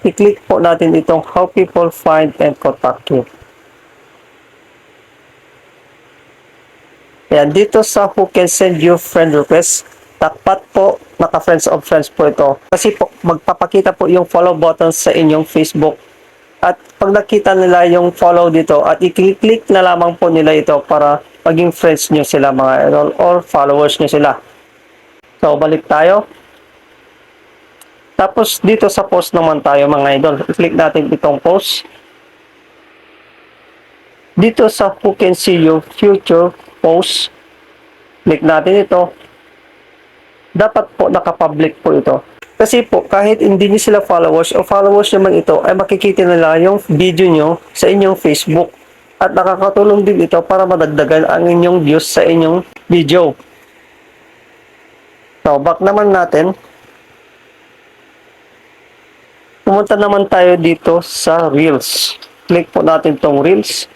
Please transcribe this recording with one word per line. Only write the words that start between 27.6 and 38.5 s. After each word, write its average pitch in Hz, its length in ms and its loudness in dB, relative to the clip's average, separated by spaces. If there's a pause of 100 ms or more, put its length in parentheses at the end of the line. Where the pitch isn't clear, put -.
Tapos, - 480 -2
dito 208 240 2
sa 196 160 -2
post 180 320 -4
naman 160 240 0
tayo, 143 300 0
mga 143 260 0
idol. 143 200 0 (120)
I-click 165 240 -2
natin 156 400 -2
itong 147 300 -2
post. - 420 -2 (2500)
Dito 220 340 2
sa 196 300 -2
who 202 160 0
can 185 160 2
see 175 240 0
your 160 240 2
future 185 720 0 (260)
post, - 520 -2 (920)
click 156 160 0
natin 165 440 2